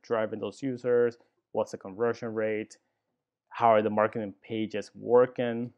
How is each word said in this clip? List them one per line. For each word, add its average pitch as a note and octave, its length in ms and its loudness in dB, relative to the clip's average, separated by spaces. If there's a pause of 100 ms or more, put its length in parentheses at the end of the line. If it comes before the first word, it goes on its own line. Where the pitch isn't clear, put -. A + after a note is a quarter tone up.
driving A2 380 -4
those G#2 220 -10
users? A#2+ 560 0 (340)
What's A2 200 -2
the - 60 -12
conversion A2+ 560 -4
rate? A2 440 -4 (720)
How A#2 180 2
are A2 140 8
the G#2+ 80 0
marketing G#2+ 440 0 (100)
pages G#2+ 520 -6
working? A#2+ 840 2